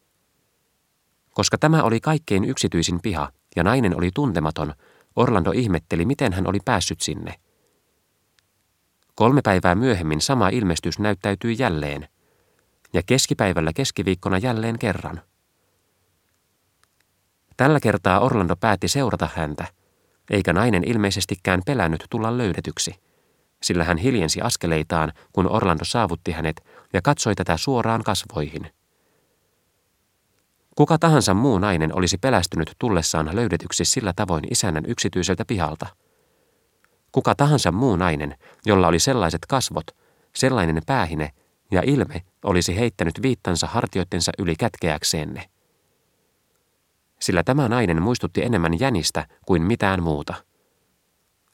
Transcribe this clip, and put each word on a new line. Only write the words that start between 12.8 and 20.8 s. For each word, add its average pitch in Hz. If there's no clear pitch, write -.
ja 87
keskipäivällä 90
keskiviikkona 95
jälleen 117
kerran. 85
Tällä 143
kertaa 101
Orlando 98
päätti 101
seurata 98
häntä, 80
eikä 92
nainen 95